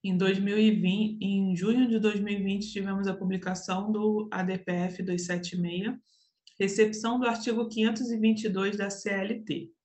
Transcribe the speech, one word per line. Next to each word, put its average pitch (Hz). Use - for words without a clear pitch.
Em 190
dois 190
mil 202
e 214
vinte, 196
em 190
junho 233
de 220
dois 208
mil 202
e 190
vinte, 202
tivemos 196
a 190
publicação 185
do 214
A 185
D 185
P 185
F 180
dois 180
sete 175
meia, 180
recepção 214
do 254
artigo 226
quinhentos 226
e 226
vinte 220
e 214
dois 196
da 196
C -
L 196
T. -